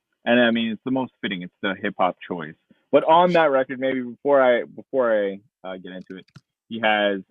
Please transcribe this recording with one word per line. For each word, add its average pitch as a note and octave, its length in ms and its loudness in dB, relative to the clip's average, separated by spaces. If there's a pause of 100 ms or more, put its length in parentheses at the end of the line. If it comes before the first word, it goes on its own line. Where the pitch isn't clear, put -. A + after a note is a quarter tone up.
(260)
and A#2+ 140 4
I A#2+ 100 6
mean, A2+ 220 -2
it's G#2 120 -10
the B2+ 80 -4
most C3 300 -4
fitting. G2 220 -6
It's F2 180 -16
the G2 140 -2
hip G2+ 240 -6
hop F2+ 180 0 (100)
choice. D#2+ 280 -10 (360)
But C#3+ 120 4
on F3 300 4
that D#3+ 180 4
record, C3 280 -2
maybe C3 220 -2
before C3 400 0
I, B2 220 4
before A2+ 500 -2
I, G2+ 260 -2 (240)
uh, F#2 140 -10
get F#2 140 -16
into F#2 260 -16
it, F2+ 80 -20 (440)
he A2+ 100 -10
has, G#2 520 0